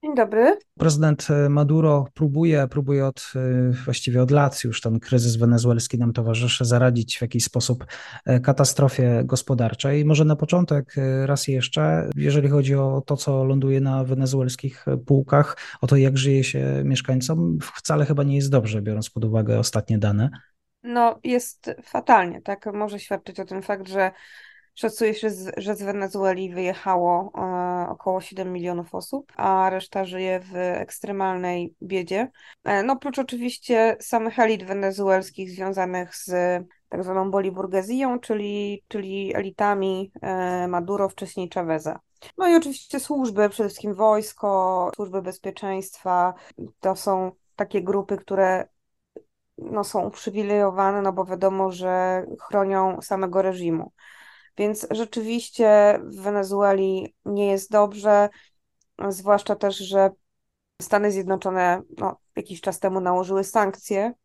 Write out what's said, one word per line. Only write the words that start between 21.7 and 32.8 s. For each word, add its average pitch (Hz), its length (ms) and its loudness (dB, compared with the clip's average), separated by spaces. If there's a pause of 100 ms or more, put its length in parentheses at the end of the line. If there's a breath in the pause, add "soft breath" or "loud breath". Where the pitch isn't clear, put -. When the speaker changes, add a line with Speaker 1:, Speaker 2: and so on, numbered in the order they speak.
Speaker 1:
fatalnie, 202 600 2
tak? 202 320 -8
Może 208 260 -6
świadczyć - 400 -10
o 190 40 -8
tym 190 180 -10
fakt, 196 260 -6
że 190 220 0 (640 loud breath)
szacuje 220 400 -2
się, 214 160 -4
z-, 185 260 -12
że 202 200 -6
z 196 60 -12
Wenezueli 190 720 -4
wyjechało, 180 800 0
e, 180 540 -4
około 185 320 -4
siedem 185 320 -10
milionów 175 420 -8
osób, 269 420 -10
a 190 340 2
reszta 190 340 -6
żyje 185 360 -4
w 185 160 -14
ekstremalnej 180 1300 -4
biedzie. 190 480 -4 (340 loud breath)
E, 202 180 0